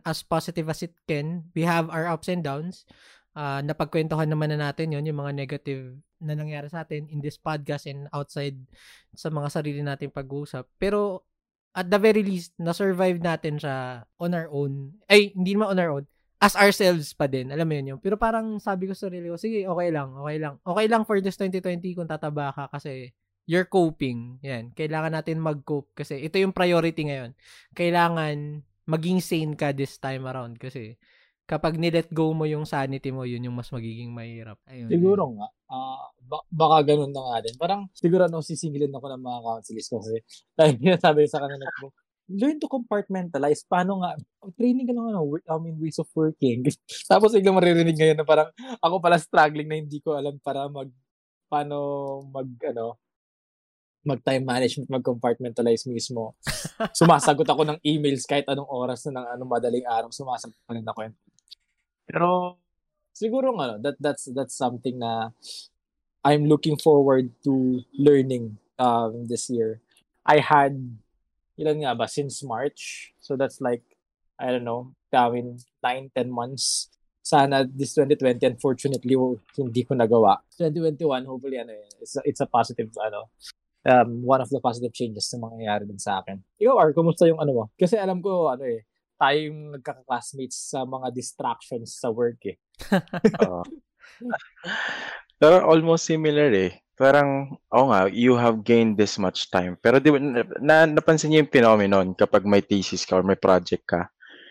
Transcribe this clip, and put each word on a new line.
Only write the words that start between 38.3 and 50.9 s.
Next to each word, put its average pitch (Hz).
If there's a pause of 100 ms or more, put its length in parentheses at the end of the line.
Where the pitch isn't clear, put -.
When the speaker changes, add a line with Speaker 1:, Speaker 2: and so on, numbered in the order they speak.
Speaker 2:
sisingilin 147
ako 139
ng 127
mga 123
counselors 113
ko 120
kasi 110 (180)
<laughs> -
dahil 151 (200)
sabi 151
sa 143
kanila 139
ko, 139 (320)
"Learn 247
to 302
compartmentalize." 185
Paano 185
nga? 165 (400)
Training 247
ka 247
ng, 233
ano, 208
work, 151
I 160
mean, 165
ways 156
of -
working. 135 (200)
<laughs> -
Tapos 208
biglang 202
maririnig 170
ngayon 156
na 151
parang 156 (320)
ako 170
pala 170
struggling 151
na 156
hindi 147
ko 151
alam 139
para 139
mag-, 139 (520)